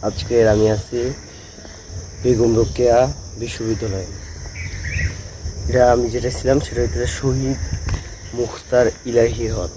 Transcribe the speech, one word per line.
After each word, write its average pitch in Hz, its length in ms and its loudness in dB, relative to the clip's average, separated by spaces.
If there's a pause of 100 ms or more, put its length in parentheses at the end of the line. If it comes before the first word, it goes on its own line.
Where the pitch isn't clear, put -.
আজকে 107 280 -2 (180)
আমি 107 120 4 (100)
আছি 113 240 -6 (1200)
বেগম 120 360 4
রোকেয়া 117 380 4 (440)
বিশ্ববিদ্যালয়ে। 107 680 -4 (1600)
এটা 123 140 4 (120)
আমি 120 200 2
যেটা 120 160 -2 (100)
ছিলাম 135 260 2
সেটা 123 180 -6
হচ্ছে 120 240 -2 (120)
শহীদ 135 400 0 (800)
মুখতার 120 500 0 (220)
ইলাহি 117 460 2
হল। 90 220 -4